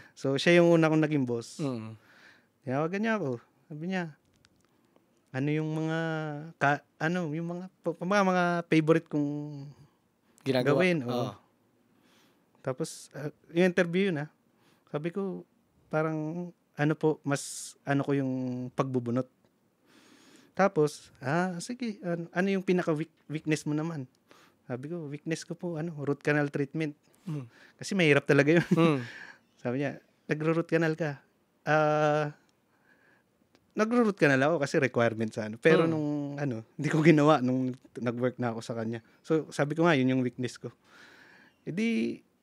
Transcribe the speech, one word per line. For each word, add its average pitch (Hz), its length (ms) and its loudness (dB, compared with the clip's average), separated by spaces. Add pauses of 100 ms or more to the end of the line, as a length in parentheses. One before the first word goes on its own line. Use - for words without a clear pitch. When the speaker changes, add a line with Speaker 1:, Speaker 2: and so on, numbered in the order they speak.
(120)
Speaker 1:
So, 135 240 -4
siya 175 240 4
yung 170 100 6
una 160 180 4
kong 156 140 2
naging 151 220 0
boss. 117 320 -6
Speaker 2:
Hmm. 113 400 -8 (680)
Speaker 1:
Tinawagan 160 380 -4
niya 226 160 0
ako. 135 240 -4 (260)
Sabi 151 200 -12
niya, 185 180 -4 (1300)
"Ano 135 200 -4
yung 156 240 -2
mga, 160 240 -4 (580)
ka-, 143 280 0 (140)
ano, 165 340 -2
yung 170 180 -6
mga, 175 140 -10 (160)
pa-, 165 180 -4
mga, 196 280 2
mga 180 180 2 (240)
favorite 160 400 4
kong 147 200 -2 (1120)
Speaker 2:
Ginagawa. 131 320 2
Speaker 1:
gawin?" 175 280 4
Oo. 120 80 -4
Speaker 2:
Oo. 120 220 -2 (1300)
Speaker 1:
Tapos, - 520 -8
ah, 143 200 -12 (180)
yung 175 160 4
interview 180 420 0
na, 151 200 -4 (600)
sabi 147 220 -6
ko, 185 340 -8 (440)
parang, 160 600 -4 (260)
ano 147 180 2
po, 156 300 0
mas, - 520 -6 (100)
ano 139 180 0
ko 143 160 0
yung 127 500 -4
pagbubunot. 127 640 -2 (1200)
Tapos, 156 640 0
"Ah, 175 400 -2
sige, 226 440 -8
an-, 170 280 -6
ano 196 200 0
yung 190 140 -2
pinaka-weak-, 165 500 0 (140)
weakness 151 340 -4
mo 147 120 -4
naman?" 151 360 -6 (560)
Sabi 127 220 -8
ko, 165 180 -10
"Weakness 147 380 -8
ko 165 100 -12
po, 175 220 -8
ano, 160 180 -6
root 143 240 -4
canal 147 320 0
treatment." 147 480 -4 (240)
Speaker 2:
Hmm. 147 240 -10 (300)
Speaker 1:
Kasi - 180 -8
mahirap 151 300 6
talaga 147 340 6
yun. 160 100 2
Speaker 2:
Hmm. 156 380 4 (260)
Speaker 1:
<laughs> - 300 -20
Sabi 127 220 -2
niya, 139 180 -8 (240)
"Nagro-root 160 400 -2
canal 160 280 0
ka?" 151 280 -6 (400)
"Ah, 151 720 2 (1400)
nagro-root 220 400 2
canal 143 260 4
ako 151 180 4
kasi 143 200 0
requirement 113 520 2
sa 107 160 -6
ano." 107 120 -10
Pero 165 280 6
Speaker 2:
Hmm. 165 80 0
Speaker 1:
nung, 151 120 -2 (280)
ano, 120 400 -4
hindi 151 160 -4
ko 156 120 2
ginawa 151 360 8
nung 127 320 0 (240)
nag-work 120 440 -2
na 123 120 -2
ako 113 120 -8
sa 123 120 -8
kanya. 113 240 -6 (240)
So, 156 280 0
sabi 147 240 -2
ko 160 120 2
nga, 170 80 6
yun 131 160 4
yung 131 120 2
weakness 127 360 -6
ko. - 160 -12 (880)
Eh - 80 -10
di, 226 480 -2 (240)